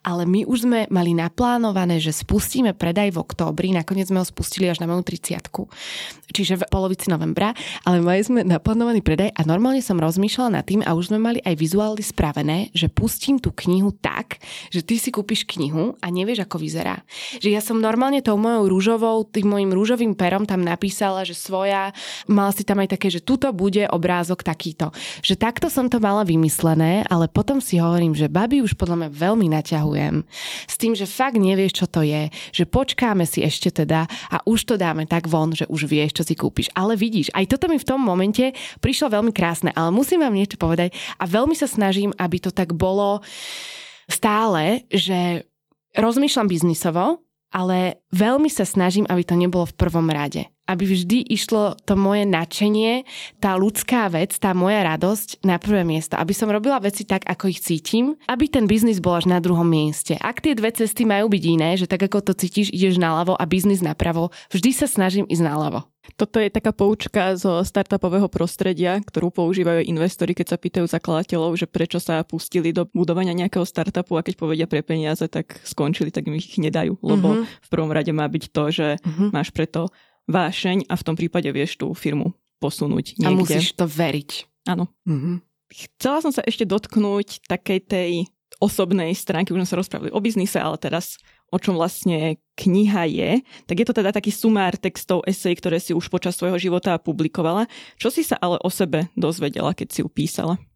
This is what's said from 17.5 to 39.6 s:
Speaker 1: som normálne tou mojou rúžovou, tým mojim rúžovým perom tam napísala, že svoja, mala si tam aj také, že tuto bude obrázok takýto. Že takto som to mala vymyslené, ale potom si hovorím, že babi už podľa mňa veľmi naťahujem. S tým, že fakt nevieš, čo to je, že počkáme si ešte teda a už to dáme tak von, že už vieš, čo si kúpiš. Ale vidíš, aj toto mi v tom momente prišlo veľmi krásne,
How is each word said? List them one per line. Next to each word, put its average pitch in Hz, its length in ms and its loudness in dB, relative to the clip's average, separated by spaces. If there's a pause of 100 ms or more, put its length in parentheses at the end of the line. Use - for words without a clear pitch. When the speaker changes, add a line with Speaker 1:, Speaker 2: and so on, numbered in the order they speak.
Speaker 1:
som 220 180 -2
normálne 247 420 2
tou 226 160 2
mojou 220 340 2
rúžovou, 220 540 2
tým 208 240 0
mojim 202 240 2
rúžovým 220 420 2
perom 185 300 0
tam 190 180 0
napísala, 190 640 -2
že 170 100 -6
svoja, 196 640 -2 (300)
mala 202 260 4
si 202 100 -4
tam 202 160 0
aj 196 140 0
také, 196 160 -2
že 170 120 0
tuto 269 300 0
bude 196 220 0 (160)
obrázok 175 560 0
takýto. 160 480 -4 (280)
Že 185 160 0
takto 240 320 0
som 254 200 0
to 247 100 2
mala 214 260 2
vymyslené, 160 800 4
ale 165 200 4
potom 240 320 2
si 190 200 0
hovorím, 170 340 4
že 151 160 2
babi 226 320 2
už 220 160 0
podľa 170 220 -2
mňa 160 120 -4
veľmi 175 420 2
naťahujem. 151 640 0 (480)
S - 120 -10
tým, 226 180 0
že 196 120 -2
fakt 254 300 -2
nevieš, 190 400 4
čo 180 120 0
to 165 140 0
je, 151 200 2 (280)
že 175 160 -2
počkáme 220 580 0
si - 180 -2
ešte - 300 0
teda 160 320 0 (240)
a 165 160 -4
už 220 200 2
to 233 120 0
dáme 160 300 0
tak 170 200 0
von, 160 260 2
že 156 140 -2
už 151 200 -4
vieš, 151 280 2
čo 170 100 -2
si 160 100 -2
kúpiš. - 380 -2
Ale 202 220 0
vidíš, 214 380 0
aj 190 160 0
toto 277 180 0
mi 320 120 2
v - 80 -4
tom 269 140 0
momente 208 520 2 (260)
prišlo 269 340 0
veľmi 214 200 2
krásne, 170 400 0